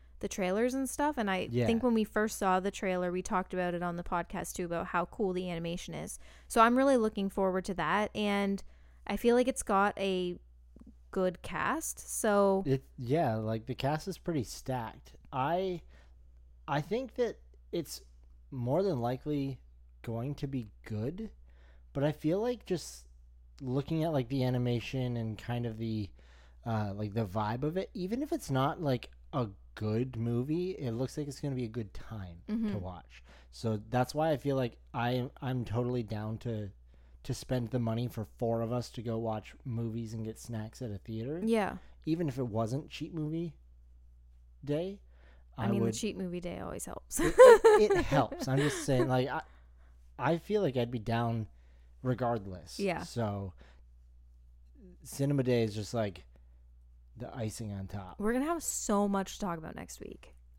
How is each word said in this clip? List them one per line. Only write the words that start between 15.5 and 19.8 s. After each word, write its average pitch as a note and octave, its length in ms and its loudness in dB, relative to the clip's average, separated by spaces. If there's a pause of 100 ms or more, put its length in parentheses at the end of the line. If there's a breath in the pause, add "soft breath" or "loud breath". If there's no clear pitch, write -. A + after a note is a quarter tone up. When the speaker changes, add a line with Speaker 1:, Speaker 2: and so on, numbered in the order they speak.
Speaker 2:
I C#3+ 140 0
think A3+ 340 -4
that A#3+ 240 0 (320)
it's - 300 -4 (500)
more C3+ 320 2
than E3+ 160 2
likely C3+ 600 -2 (440)